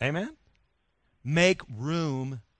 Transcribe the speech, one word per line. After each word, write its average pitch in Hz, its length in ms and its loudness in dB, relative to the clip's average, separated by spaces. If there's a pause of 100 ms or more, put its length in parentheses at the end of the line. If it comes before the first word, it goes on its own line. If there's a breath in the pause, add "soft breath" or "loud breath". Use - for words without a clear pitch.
Amen? 180 340 -2 (880)
Make 170 440 4
room 135 760 -4 (180)